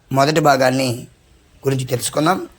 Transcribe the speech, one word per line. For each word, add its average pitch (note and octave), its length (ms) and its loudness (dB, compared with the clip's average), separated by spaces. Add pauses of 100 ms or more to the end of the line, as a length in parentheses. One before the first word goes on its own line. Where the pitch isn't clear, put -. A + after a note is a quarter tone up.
(120)
మొదటి C#3+ 280 2
భాగాన్ని C3 680 2 (600)
గురించి C3+ 180 -2
తెలుసుకుందాం. D3+ 640 -2 (120)